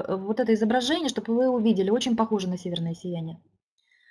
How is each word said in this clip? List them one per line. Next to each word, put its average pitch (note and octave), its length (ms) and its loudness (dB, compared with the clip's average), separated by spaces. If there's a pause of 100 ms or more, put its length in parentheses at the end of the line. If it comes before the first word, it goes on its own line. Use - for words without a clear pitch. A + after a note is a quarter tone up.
э, G3 100 -2
вот G3 240 -4
это A3+ 120 4
изображение, B3 560 2
чтобы A3+ 260 -4
вы B3+ 140 4
увидели. G#3+ 420 2
Очень B3 260 2
похоже A3 320 0
на F3+ 80 -4
северное E3+ 380 -6
сияние. E3 440 -8 (720)